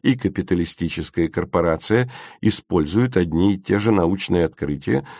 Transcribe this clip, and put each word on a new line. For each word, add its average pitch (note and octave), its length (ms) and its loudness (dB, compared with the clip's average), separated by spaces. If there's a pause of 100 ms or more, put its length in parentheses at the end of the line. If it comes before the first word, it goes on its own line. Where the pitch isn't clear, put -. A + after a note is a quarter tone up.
и C3 160 2
капиталистическая F2 1120 -2
корпорация E2+ 800 0 (300)
используют G2+ 760 0
одни F2+ 380 2
и F#2+ 40 -10
те G2+ 180 0
же G#2 140 2
научные F2+ 540 2
открытия C#2+ 600 -4 (140)